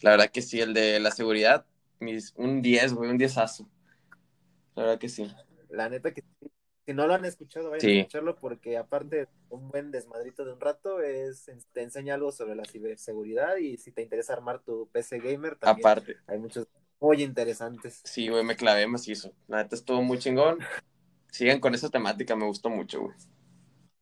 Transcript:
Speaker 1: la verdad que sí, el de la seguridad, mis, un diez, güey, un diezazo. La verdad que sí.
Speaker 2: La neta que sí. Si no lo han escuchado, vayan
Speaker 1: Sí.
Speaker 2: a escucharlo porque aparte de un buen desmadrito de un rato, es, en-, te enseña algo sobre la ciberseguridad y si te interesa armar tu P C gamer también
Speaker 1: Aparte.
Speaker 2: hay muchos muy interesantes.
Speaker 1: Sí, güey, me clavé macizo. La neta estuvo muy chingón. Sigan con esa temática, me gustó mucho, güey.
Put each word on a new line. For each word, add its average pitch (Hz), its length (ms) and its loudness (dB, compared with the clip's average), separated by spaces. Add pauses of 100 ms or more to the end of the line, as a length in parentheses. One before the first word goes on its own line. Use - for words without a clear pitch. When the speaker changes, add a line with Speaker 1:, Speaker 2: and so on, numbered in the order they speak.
Speaker 1:
la 104 120 8
verdad 104 180 8
que 127 120 -4
sí, 117 180 -4
el 113 120 0
de 107 280 4
la 107 100 2
seguridad, 110 560 4 (340)
mis, 113 360 -8
un 131 260 -2
diez, 120 320 4
güey, 120 160 -2
un 123 80 2
diezazo. 127 500 0 (1040)
La 113 100 -2
verdad 113 140 2
que 120 100 -8
sí. 107 220 -8 (380)
Speaker 2:
La 110 220 -4
neta 131 240 -4
que 139 80 -14
sí. - 280 -20 (360)
Si 139 80 -8
no 143 120 2
lo 175 80 4
han 185 100 -2
escuchado, 165 460 -10
vayan 156 100 -6
Speaker 1:
Sí. 104 180 4
Speaker 2:
a - 20 4
escucharlo 151 360 -4
porque 120 400 -8
aparte 143 400 -6
de 139 120 -4 (220)
un 127 180 -14
buen 143 240 -10
desmadrito 120 520 -12
de 131 80 -10
un 127 80 -20
rato, 185 400 -4
es, 135 480 -6
en-, 120 120 -20 (120)
te 120 100 -8
enseña 139 320 -8
algo 143 180 -2
sobre 107 240 -8
la 110 80 -10
ciberseguridad 110 960 -4
y 143 180 -6
si - 160 -20
te 113 100 -6
interesa 117 300 -6
armar 120 320 -8
tu 113 260 -8
P 117 120 -2
C 123 180 -10
gamer 143 360 -6
también 110 300 4
Speaker 1:
Aparte. 107 300 6 (100)
Speaker 2:
hay 104 120 -6
muchos 113 280 -8 (320)
muy 147 240 6
interesantes. 117 840 -6
Speaker 1:
Sí, 113 240 -4
güey, 113 140 2
me 113 140 -2
clavé 107 320 6
macizo. 110 440 -6 (140)
La 107 160 -2
neta 107 140 -8
estuvo 127 260 0
muy 127 160 0
chingón. 139 400 2 (720)
Sigan 127 300 2
con 123 140 2
esa 135 140 -4
temática, 107 460 -2
me 107 120 -2
gustó 104 220 -4
mucho, 98 340 -6
güey. - 120 -8 (880)